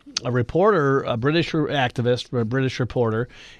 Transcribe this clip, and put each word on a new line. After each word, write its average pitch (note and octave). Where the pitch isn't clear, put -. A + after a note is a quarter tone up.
a B2
reporter, C#3
a B2+
British D3+
re-, D#3
activist, B2
a A2+
British C3
reporter, A#2